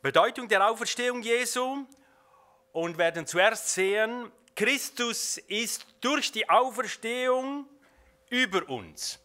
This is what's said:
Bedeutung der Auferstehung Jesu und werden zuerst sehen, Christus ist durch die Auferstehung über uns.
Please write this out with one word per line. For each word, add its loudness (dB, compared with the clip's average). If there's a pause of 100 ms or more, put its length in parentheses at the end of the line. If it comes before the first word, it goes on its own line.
Bedeutung 4
der 4
Auferstehung -2
Jesu -2 (840)
und -4
werden 0
zuerst 2
sehen, 0 (240)
Christus -2
ist -6 (140)
durch 0
die -4
Auferstehung 0 (640)
über 0
uns. -10